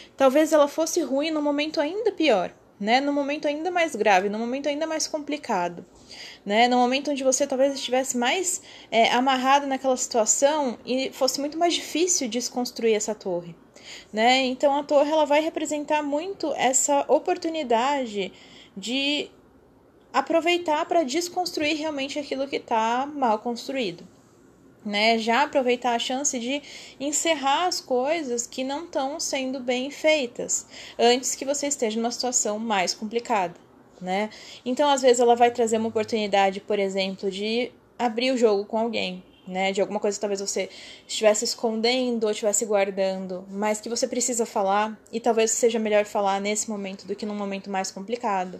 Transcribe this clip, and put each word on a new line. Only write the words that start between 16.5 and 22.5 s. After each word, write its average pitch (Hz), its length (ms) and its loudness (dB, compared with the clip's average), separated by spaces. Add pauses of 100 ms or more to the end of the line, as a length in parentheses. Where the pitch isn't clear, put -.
essa 277 520 2
oportunidade 269 1300 0 (420)
de 269 560 -2 (800)
aproveitar 320 760 0
pra 339 160 2
desconstruir 320 720 -2
realmente 294 440 -6
aquilo 277 300 -4
que 240 100 -4